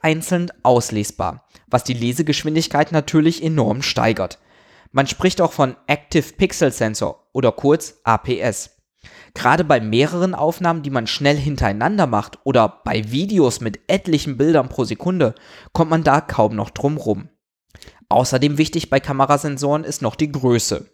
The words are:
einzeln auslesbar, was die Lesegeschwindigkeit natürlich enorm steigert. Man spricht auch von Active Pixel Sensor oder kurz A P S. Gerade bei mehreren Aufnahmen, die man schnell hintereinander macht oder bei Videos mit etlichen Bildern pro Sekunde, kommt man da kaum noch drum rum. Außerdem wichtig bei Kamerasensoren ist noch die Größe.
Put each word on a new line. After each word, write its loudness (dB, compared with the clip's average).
einzeln -2
auslesbar, 0
was 0
die -4
Lesegeschwindigkeit -2
natürlich 0
enorm -2
steigert. -2
Man 0
spricht -2
auch 0
von 0
Active -2
Pixel 0
Sensor -4
oder 0
kurz 0
A 2
P -4
S. -6
Gerade 2
bei 4
mehreren 0
Aufnahmen, 0
die -6
man -2
schnell 0
hintereinander 0
macht -4
oder 2
bei -4
Videos 2
mit -6
etlichen -2
Bildern 2
pro -4
Sekunde, -2
kommt 2
man 2
da 4
kaum 0
noch -4
drum -2
rum. -4
Außerdem 2
wichtig 0
bei 4
Kamerasensoren 0
ist -8
noch -2
die -2
Größe. 0